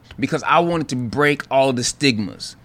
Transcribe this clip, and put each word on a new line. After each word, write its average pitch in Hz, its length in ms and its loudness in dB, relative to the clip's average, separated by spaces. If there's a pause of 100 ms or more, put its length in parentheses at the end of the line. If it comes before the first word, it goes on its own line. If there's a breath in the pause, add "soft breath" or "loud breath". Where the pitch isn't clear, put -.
(180 loud breath)
because 131 240 -2
I 151 160 4
wanted 170 300 0
to 123 80 -4
break 135 560 0
all 135 200 4
the 120 120 -2
stigmas. - 800 -2